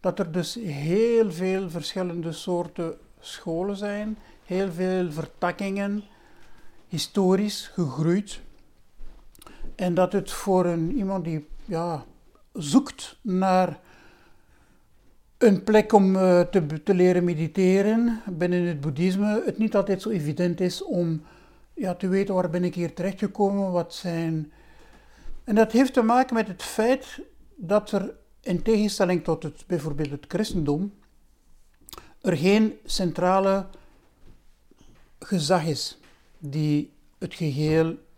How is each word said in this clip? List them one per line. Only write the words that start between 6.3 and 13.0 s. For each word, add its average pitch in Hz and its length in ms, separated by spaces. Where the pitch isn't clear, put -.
historisch 190 840
gegroeid. 165 680
En 180 200
dat 180 180
het 196 180
voor 185 360
een, 170 300
iemand 196 280
die, 156 240
ja, 170 400
zoekt - 680